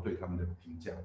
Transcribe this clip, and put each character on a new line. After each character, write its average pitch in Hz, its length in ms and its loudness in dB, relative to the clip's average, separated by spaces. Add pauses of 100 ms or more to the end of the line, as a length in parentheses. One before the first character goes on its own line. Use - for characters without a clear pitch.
对 98 100 4
他 92 120 0
们 87 100 2
的 87 80 4 (180)
评 - 160 -6
价。 95 140 -4 (120)